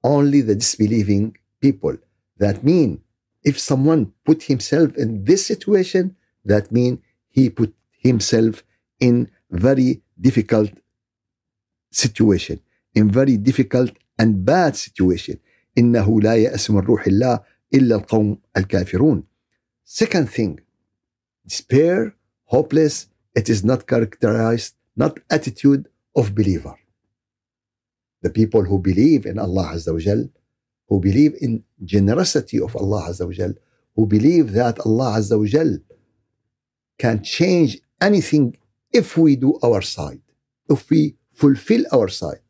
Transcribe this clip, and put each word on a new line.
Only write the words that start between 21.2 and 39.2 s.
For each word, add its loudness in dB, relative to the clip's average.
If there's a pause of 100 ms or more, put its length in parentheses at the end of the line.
despair, -2 (300)
hopeless, 0 (280)
it -4
is 0
not -2
characterized, -2 (200)
not -4 (100)
attitude 0 (260)
of 0
believer. -2 (1400)
The -4
people 0
who -2
believe 2
in -8
Allah -4
Azza -8
wa -4
Jal, -2 (580)
who 0
believe 2
in -4 (200)
generosity 0
of -6
Allah -4
Azza -8
wa -10
Jal, -6 (420)
who 2
believe 2
that -2
Allah 0
Azza 0
wa 0
Jal 0 (1200)
can -2
change 0 (200)
anything 0 (360)
if 0
we 4